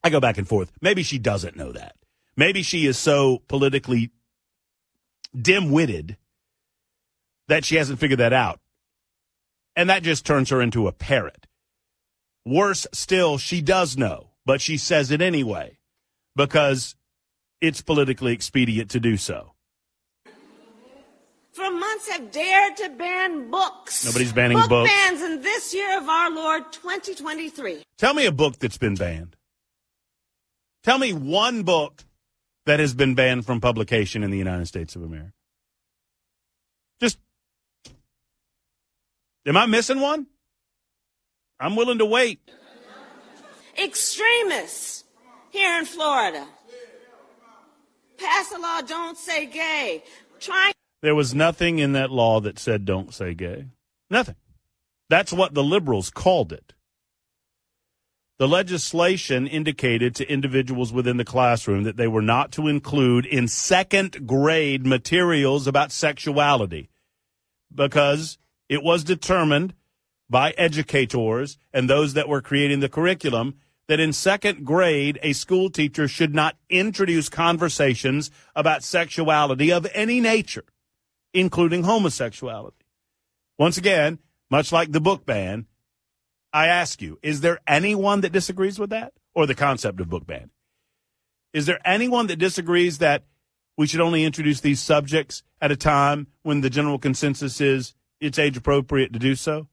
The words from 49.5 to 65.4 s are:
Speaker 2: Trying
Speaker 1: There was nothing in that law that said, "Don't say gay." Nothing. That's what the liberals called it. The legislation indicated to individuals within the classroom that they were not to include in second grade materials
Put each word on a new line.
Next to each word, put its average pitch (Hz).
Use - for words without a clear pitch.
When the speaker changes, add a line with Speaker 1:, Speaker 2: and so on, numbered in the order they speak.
Speaker 2:
Trying 381
Speaker 1:
There 151
was 135
nothing 165
in 139
that 135
law 113
that 104
said, 104
"Don't 95
say 87
gay." 85
Nothing. 226
That's 170
what 175
the 143
liberals 143
called 151
it. -
The 135
legislation 170
indicated 135
to -
individuals 131
within 123
the 120
classroom 117
that 107
they 117
were 110
not 120
to 156
include 135
in 123
second 185
grade 139
materials 139